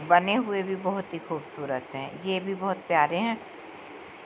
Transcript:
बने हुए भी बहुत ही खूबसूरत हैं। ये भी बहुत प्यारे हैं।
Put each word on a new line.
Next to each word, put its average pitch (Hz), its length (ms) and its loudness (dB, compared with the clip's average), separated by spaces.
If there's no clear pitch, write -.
बने 180 280 8
हुए 208 260 2
भी 190 160 0
बहुत 190 360 -2
ही 165 60 -4
खूबसूरत 143 760 -4
हैं। 135 300 -8
ये 190 160 0
भी 190 160 -2
बहुत 185 320 -2
प्यारे 160 300 6
हैं। 226 180 2